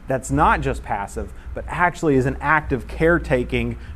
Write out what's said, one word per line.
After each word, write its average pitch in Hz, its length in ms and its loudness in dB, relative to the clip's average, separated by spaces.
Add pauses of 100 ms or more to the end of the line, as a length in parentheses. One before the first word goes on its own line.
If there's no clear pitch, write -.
that's 131 240 -2
not 165 300 4
just 135 220 -4
passive, 101 500 -6 (220)
but 120 120 -8
actually 160 500 2
is 127 100 4
an 131 140 0
active 143 460 2
caretaking, 127 920 0 (180)